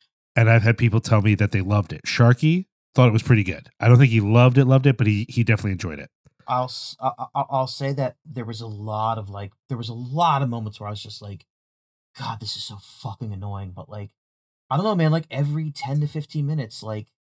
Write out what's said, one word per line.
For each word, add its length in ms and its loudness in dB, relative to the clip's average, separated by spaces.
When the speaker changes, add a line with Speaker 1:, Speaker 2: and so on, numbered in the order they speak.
Speaker 1:
and 120 4
I've 140 8
had 160 2
people 220 2
tell 220 2
me 120 4
that 160 0
they 120 -2
loved 300 -2
it. 120 -12
Sharky 640 4
thought 140 6
it 40 2
was 120 0
pretty 180 4
good. 280 -8
I 80 4
don't 100 10
think 140 6
he 80 4
loved 380 6
it, 80 6
loved 200 4
it, 120 2
but 100 2
he, 220 0
he 120 0
definitely 300 0
enjoyed 260 -8
it. 120 -16
Speaker 2:
I'll 180 -4
s-, 360 -14
I, 100 -4
I, 160 -2
I'll 160 -2
say 280 -6
that 300 -6
there 200 -12
was 160 -12
a 60 -12
lot 500 -6
of, 140 -12
like, 220 -14
there 100 -8
was 100 -10
a 60 -12
lot 480 -2
of 80 -2
moments 280 -8
where 100 -12
I 20 -8
was 120 -12
just 200 -18
like, 240 -16
"God, 220 -10
this 160 -10
is 80 -12
so 120 -14
fucking 560 -12
annoying." 420 -10
But, 140 -18
like, 220 -14
I 80 -2
don't 80 0
know, 100 0
man, 180 2
like, 180 -2
every 400 -4
ten 300 -6
to 60 -2
fifteen 400 -6
minutes, 360 -6
like, 240 -8